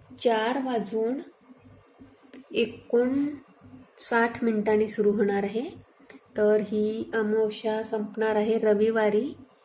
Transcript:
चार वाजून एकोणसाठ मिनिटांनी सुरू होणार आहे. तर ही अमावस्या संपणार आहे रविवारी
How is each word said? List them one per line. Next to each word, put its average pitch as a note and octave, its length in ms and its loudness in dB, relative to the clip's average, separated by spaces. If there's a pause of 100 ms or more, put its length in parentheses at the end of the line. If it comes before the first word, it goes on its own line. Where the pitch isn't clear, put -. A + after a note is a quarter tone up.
(200)
चार A#3+ 460 0
वाजून A3+ 540 -2 (1300)
एकोणसाठ - 1900 -2
मिनिटांनी G#3+ 440 2
सुरू G#3 240 2
होणार G3+ 320 0
आहे. A3+ 260 -4 (680)
तर G#3+ 220 4
ही G#3+ 540 -2
अमावस्या A3 680 0
संपणार A3 520 -2
आहे A3 220 2
रविवारी A3 760 2 (320)